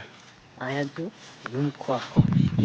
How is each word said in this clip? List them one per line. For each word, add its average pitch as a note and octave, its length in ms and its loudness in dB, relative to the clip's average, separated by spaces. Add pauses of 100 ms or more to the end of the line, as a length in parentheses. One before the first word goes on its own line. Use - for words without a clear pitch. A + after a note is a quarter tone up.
(600)
અહીંયા C3+ 220 -4
જો, E3 280 -8 (400)
ઝુમખો C#3 420 -4
આખો. - 300 2 (420)